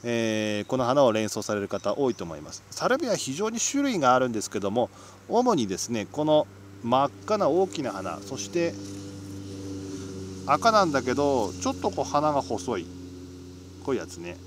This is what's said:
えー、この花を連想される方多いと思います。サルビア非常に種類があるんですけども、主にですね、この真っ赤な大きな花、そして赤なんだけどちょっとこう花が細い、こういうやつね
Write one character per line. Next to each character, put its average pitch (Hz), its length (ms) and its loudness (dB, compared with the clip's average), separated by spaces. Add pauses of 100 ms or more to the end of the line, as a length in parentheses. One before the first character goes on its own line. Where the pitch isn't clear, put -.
え 107 600 0
ー、 - 60 -8
こ 127 80 0
の 123 80 2
花 135 180 6
を 113 80 8
連 107 160 2
想 107 140 -4
さ 107 120 -2
れ 104 60 0
る 98 80 -4
方 101 260 -2
多 135 160 2
い - 40 -2
と 95 100 -8
思 80 120 -8
い 76 40 -12
ま 73 100 -14
す。 - 200 -16
サ 165 180 -2
ル 247 80 4
ビ 269 140 -2
ア 190 40 2
非 135 200 -4
常 208 160 -2
に 226 100 -8
種 277 220 0
類 254 160 0
が 127 160 8
あ 127 40 6
る 127 120 4
ん - 20 -4
で 107 80 0
す - 100 -6
け 107 80 -4
ど 98 120 0
も、 117 180 2 (400)
主 233 260 4
に 120 120 2
で 92 100 -2
す - 140 -6
ね、 107 200 -2
こ 151 140 -2
の 151 220 6 (360)
真 127 220 4
っ 143 60 0 (160)
赤 214 100 2
な 175 140 4
大 185 180 4
き 160 140 -6
な 117 100 -4
花、 95 300 -6
そ 131 160 -10
し - 100 -8
て 170 240 0 (1700)
赤 147 260 4
な 202 140 8
ん 151 60 0
だ 131 100 2
け 127 100 0
ど 131 400 2
ち - 140 -6
ょ 269 60 0
っ 269 40 -4
と 214 140 -2
こ - 180 -2
う - 20 -8
花 147 220 2
が 139 80 2
細 113 380 -4
い、 85 80 -6 (1000)
こ 139 80 -2
う - 20 2
い 107 40 0
う - 20 -2
や 82 60 -8
つ - 100 -14
ね 87 300 -10